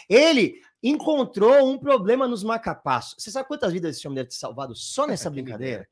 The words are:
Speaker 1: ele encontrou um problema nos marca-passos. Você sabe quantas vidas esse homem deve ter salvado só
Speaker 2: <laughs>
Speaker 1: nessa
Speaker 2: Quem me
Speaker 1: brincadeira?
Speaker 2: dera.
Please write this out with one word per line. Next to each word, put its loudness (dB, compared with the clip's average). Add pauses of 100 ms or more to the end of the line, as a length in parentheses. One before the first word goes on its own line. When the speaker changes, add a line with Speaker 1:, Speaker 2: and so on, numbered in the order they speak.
Speaker 1:
ele 4 (160)
encontrou 4
um -2
problema 0
nos -6
marca-passos. -4
Você -14
sabe -8
quantas -4
vidas -6
esse -14
homem -10
deve -6
ter -14
salvado -12
só -6
Speaker 2:
<laughs> -2
Speaker 1:
nessa -6
Speaker 2:
Quem -10
me -8
Speaker 1:
brincadeira? -8
Speaker 2:
dera. -18